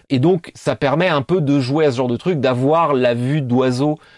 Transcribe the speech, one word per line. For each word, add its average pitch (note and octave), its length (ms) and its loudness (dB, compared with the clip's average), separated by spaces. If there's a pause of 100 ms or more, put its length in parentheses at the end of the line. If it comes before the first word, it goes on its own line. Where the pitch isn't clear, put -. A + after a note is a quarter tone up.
Et C3+ 100 0
donc, E3+ 360 0
ça C#3 200 -4
permet D3+ 320 0
un D3+ 140 0
peu F3+ 200 -2
de C#3+ 180 0
jouer C#3 260 0
à C#3+ 60 2
ce A#2 60 -4
genre B2+ 100 -2
de A#2+ 100 -2
truc, F3 220 -2
d'avoir C#3 540 0
la B2 200 2
vue C3 280 -2
d'oiseau, B2+ 580 0 (180)